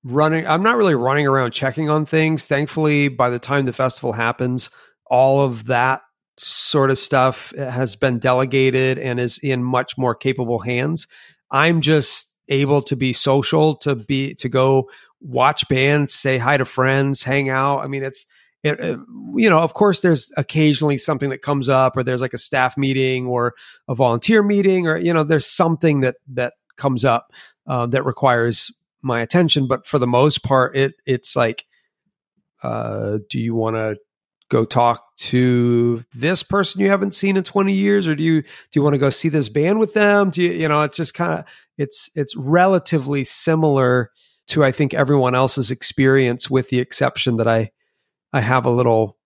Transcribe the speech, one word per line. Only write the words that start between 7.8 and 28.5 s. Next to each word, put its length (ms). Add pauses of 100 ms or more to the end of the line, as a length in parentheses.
been 220
delegated 800
and 200
is 200
in 260
much 340
more 160
capable 460
hands. 460 (440)
I'm 300
just 540 (140)
able 340
to 140
be 160
social, 640
to 200
be, 380
to 140
go 420 (300)
watch 480
bands, 440
say 260
hi 180
to 80
friends, 580
hang 260
out. 300
I 80
mean, 180
it's, 220 (360)
it, 180
it, 180 (360)
you 160
know, 80
of 160
course, 260
there's 360
occasionally 600
something 340
that 120
comes 260
up, 280
or 60
there's, 200
like, 100
a 60
staff 380
meeting 500
or 280 (340)
a 60
volunteer 480
meeting, 440
or, 100
you 160
know, 100
there's 240
something 540
that, 160 (160)
that 220 (220)
comes 280
up, 280 (340)
uh, 200
that 180
requires 680 (280)